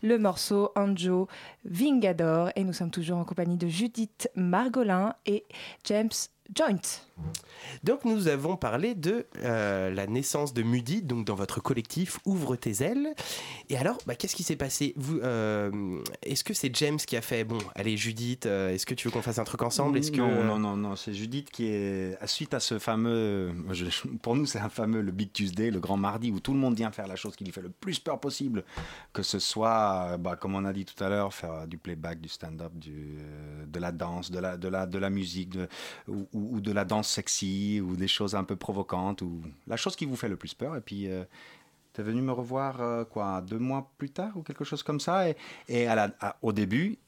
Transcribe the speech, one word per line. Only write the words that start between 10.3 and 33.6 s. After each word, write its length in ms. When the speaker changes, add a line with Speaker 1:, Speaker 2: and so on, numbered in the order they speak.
Speaker 2:
de 100
Mudit, 420
donc 200
dans 100
votre 260
collectif 640
Ouvre 300
tes 260
ailes. 320
Et 80
alors, 300
bah, 80
qu'est-ce 200
qui 60
s'est 140
passé ? 400
Vous, 240
euh, 840
est-ce 220
que 100
c'est 200
James 220
qui 200
a 40
fait, « 240
Bon, 120
allez 220
Judith, 500
euh, 260
est-ce 140
que 80
tu 120
veux 40
qu'on 100
fasse 160
un 60
truc 180
ensemble ? » 380
Est-ce 120
que 100
Speaker 3:
Non, 220
non, 160
non, 180
non, 180
c'est 180
Judith 380
qui 160
est, 580
suite 300
à 60
ce 180
fameux, 760
moi, 200
je, 120
pour 120
nous 120
c'est 120
un 100
fameux, 320
le 100
Big 200
Tuesday, 380
le 120
grand 160
mardi 340
où 80
tout 140
le 60
monde 160
vient 140
faire 180
la 100
chose 180
qui 80
lui 80
fait 100
le 80
plus 300
peur 200
possible, 440
que 100
ce 160
soit, 800
bah, 200
comme 180
on 100
a 80
dit 120
tout 180
à 60
l'heure, 240
faire 340
du 100
playback, 440
du 80
stand-up, 460
du, 440
euh, 480